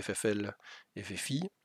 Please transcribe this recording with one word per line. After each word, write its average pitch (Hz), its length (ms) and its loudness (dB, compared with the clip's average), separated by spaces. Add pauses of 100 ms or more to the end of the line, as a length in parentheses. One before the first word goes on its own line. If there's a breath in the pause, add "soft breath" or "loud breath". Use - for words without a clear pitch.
F 101 120 0
F - 140 2
L, 104 280 2 (420 loud breath)
F 101 200 -6
F - 140 -2
I. 160 200 2 (140)